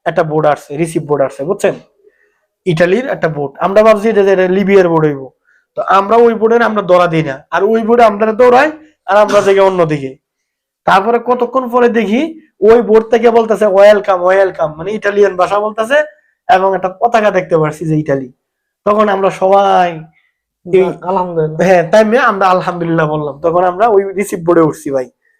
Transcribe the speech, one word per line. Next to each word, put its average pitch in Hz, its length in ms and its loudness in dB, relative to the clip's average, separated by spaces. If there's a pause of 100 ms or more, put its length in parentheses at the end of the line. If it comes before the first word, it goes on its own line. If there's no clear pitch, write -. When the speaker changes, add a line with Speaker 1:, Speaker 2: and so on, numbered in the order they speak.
Speaker 1:
একটা 170 180 -2
বোট 151 240 -2
আসছে, 143 300 -4
রিসিভ 160 260 -4
বোট 143 180 -2
আসছে, 135 240 -4
বুঝছেন, 185 300 -2 (920)
ইটালির 180 440 0
একটা 170 200 -4
বোট। 143 300 -8
আমরা 196 240 2
ভাবছি 214 260 2
এটা, 202 120 0
এটা 190 280 2
লিবিয়ার 190 400 2
বোট 160 160 0
হইব, 135 240 -4 (460)
তো - 80 -6
আমরা 196 340 0
ওই 233 180 4
বোটের 226 280 0
আমরা 214 200 -2
দৌড়া 175 240 2
দিই 165 160 -2
না, 139 280 -10
আর 175 140 -2
ওই 226 180 0
বোটে 233 220 2
আমরা 214 280 0
দৌড়াই 247 380 2 (360)
আর 190 100 0
আমরা 208 240 2
যাই 196 180 2
অন্যদিকে। 156 580 0 (680)
তারপরে 196 340 0
কতক্ষণ 240 500 -4
পরে 240 200 2
দেখি 226 520 -2 (200)
ওই 226 220 4
বোট 214 280 2
থেকে 233 200 2
বলতেছে, 220 360 0
"ওয়েলকাম, 196 560 4
ওয়েলকাম", 180 520 0
মানে 175 180 -10
ইটালিয়ান 202 440 0
ভাষা 180 240 -2
বলতেছে, 220 420 -2 (520)
এবং 190 220 0
একটা 180 120 -4
পতাকা 214 420 -2
দেখতে 180 260 -2
পারছি 156 300 -2
যে 156 100 -2
ইটালি। 139 360 -4 (520)
তখন 208 240 0
আমরা 196 220 0
সবাই 190 680 2 (720)
এই 185 100 4
Speaker 2:
যাক, 165 200 -8
আলহামদুলিল্লাহ। 170 560 -4
Speaker 1:
হ্যাঁ, 175 300 2
তাই 214 140 4
মেয়ে 226 180 0
আমরা 196 240 0
আলহামদুলিল্লাহ 170 600 -2
বললাম। 147 320 -8
তখন 170 240 0
আমরা 185 240 0
ওই 196 240 0
রিসিভ 196 320 -6
বোর্ডে 170 160 2
উঠছি 151 300 -2
ভাই। 131 200 -6 (300)